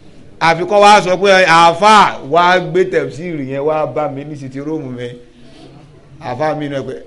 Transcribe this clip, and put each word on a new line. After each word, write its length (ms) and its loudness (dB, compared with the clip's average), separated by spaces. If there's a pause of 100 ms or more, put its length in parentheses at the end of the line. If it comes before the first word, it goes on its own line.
(400)
àfi 240 0
kọ́ 180 0
wá 200 8
sọ 140 -2
pé, 300 4
"Àáfà, 480 4 (360)
wá 300 4
gbé 240 -2
tafsiri 680 -6
yẹn 120 -6
wá 240 -2
bá 220 -4
mi 160 -12
ní 120 -14
sitting 280 -12
room 180 -8 (140)
mi." 120 -10 (1120)
Àáfà 380 -6
mi 100 -8
náà 140 -8
pé, 100 -12 (140)